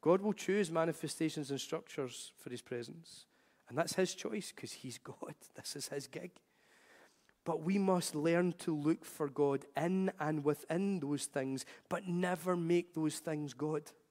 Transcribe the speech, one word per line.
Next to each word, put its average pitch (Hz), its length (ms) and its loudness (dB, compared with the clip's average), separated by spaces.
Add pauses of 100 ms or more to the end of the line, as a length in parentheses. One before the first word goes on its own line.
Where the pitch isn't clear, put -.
God 180 180 6
will 202 140 0
choose 196 360 0
manifestations 160 800 -2
and 135 100 -2
structures - 760 -8
for - 120 -14
his 123 100 -10
presence. 127 640 -10 (420)
And 123 100 -4
that's 160 160 0
his 185 200 2
choice, - 380 -6
'cause - 200 -12
he's - 260 -12
God. - 360 -12 (200)
This - 220 -10
is 143 120 -8
his 143 180 -6
gig. - 260 -10 (1120)
But 160 180 0
we 190 160 2
must 185 360 4
learn 170 440 4
to 160 180 0
look 151 280 2
for - 240 -4
God 139 360 2 (120)
in 185 440 2
and 151 240 0
within 175 560 0
those 143 260 -2
things, 135 380 -2 (240)
but 175 180 -4
never 180 500 2
make 175 380 2
those 156 260 0
things 151 340 -4
God. 151 360 -2 (200)